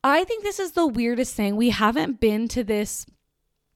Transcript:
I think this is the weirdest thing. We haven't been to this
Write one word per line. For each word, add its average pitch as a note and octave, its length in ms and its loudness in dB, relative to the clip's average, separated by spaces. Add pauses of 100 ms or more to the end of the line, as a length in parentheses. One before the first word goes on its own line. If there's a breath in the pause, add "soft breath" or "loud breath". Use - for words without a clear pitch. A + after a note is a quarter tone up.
I C#4+ 200 4
think A4 200 -4
this G4+ 160 -4
is F#4 120 -4
the E4+ 160 2
weirdest A#3+ 480 -2
thing. G3+ 200 0
We A#3 140 4
haven't A3 500 0
been A3 280 2
to A#3+ 160 -4
this G#3 420 -4 (720)